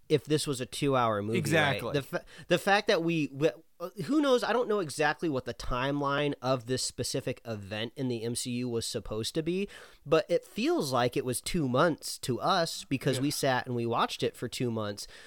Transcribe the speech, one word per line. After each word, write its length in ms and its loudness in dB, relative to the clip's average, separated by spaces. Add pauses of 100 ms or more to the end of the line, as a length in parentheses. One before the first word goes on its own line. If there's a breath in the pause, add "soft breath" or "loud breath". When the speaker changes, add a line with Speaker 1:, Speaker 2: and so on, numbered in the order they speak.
Speaker 1:
if 160 2
this 220 0
was 140 -4
a 60 -4
two-hour 560 2
movie, 140 -2
right? 20 2
Speaker 2:
Exactly. 540 2
Speaker 1:
The 100 0
fa-, 200 -6 (240 loud breath)
the 120 4
fact 280 4
that 160 4
we, 280 0
we, 180 2 (300)
uh, 100 -6 (160)
who 160 2
knows? 220 4
I 100 0
don't 140 2
know 120 2
exactly 500 0
what 160 -2
the 80 -6
timeline 880 0
of 240 0
this 180 -2
specific 640 -4
event 500 -6
in 120 -2
the 160 -2
M 120 -2
C 160 -4
U 180 -2
was 180 -2
supposed 480 -4
to 80 0
be, 260 -2 (340 loud breath)
but 260 4
it 140 2
feels 480 0
like 240 2
it 100 -2
was 160 -2
two 280 0
months 500 2
to 220 -4
us 480 0
because 280 0
Speaker 2:
Yeah. 40 -4
Speaker 1:
we 100 0
sat 360 0
and 80 -4
we 100 -2
watched 380 -2
it 120 -2
for 120 -8
two 240 -2
months. 340 -4 (220 loud breath)